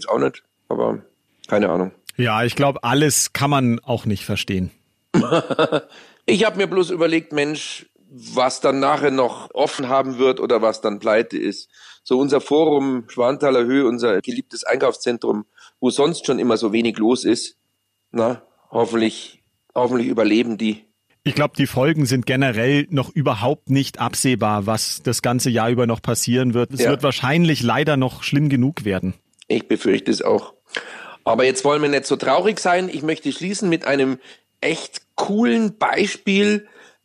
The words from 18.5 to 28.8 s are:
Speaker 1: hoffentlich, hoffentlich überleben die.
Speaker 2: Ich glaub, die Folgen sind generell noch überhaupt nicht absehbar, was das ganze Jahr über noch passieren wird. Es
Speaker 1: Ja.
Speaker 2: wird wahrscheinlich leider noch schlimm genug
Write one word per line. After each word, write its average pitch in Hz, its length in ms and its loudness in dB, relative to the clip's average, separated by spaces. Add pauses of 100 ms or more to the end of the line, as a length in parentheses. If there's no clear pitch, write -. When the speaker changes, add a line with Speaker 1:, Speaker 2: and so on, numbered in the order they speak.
Speaker 1:
hoffentlich, 113 720 -2 (320)
hoffentlich 123 340 0
überleben 110 520 2
die. 110 260 -4 (380)
Speaker 2:
Ich 139 100 -2
glaub, 147 220 -2
die 139 120 0
Folgen 151 380 0
sind 123 220 0
generell 131 640 2
noch 135 180 -2
überhaupt 131 600 -2
nicht 135 280 0
absehbar, 107 680 0
was - 360 -4
das 120 200 -2
ganze 127 260 0
Jahr 113 220 2
über 123 160 2
noch 113 160 -2
passieren 123 500 0
wird. 120 180 0
Es 131 100 -4
Speaker 1:
Ja. 123 100 4
Speaker 2:
wird 147 120 0
wahrscheinlich 147 600 0
leider 139 340 2
noch 131 240 -2
schlimm 147 260 0
genug 135 380 0